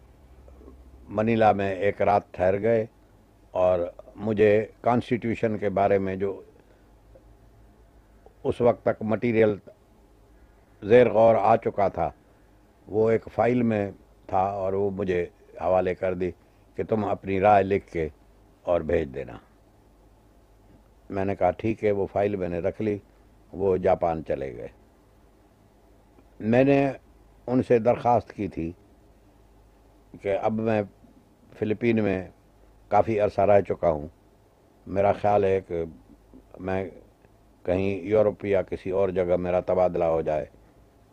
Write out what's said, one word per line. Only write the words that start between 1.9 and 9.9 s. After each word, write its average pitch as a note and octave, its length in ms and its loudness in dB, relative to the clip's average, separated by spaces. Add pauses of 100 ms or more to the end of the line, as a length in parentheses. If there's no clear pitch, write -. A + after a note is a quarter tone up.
रात G2+ 320 2
ठहर F#2 220 0
गए A2 320 0 (640)
और F#2 400 0 (220)
मुझे G#2+ 560 2 (120)
constitution A#2 760 -2
के G2+ 100 -2
बारे G2 300 2
में F#2+ 200 -4
जो F#2+ 280 -6 (2000)
उस - 160 -4
वक्त A#2 280 0
तक A2+ 140 -2
material A2 580 0 (1200)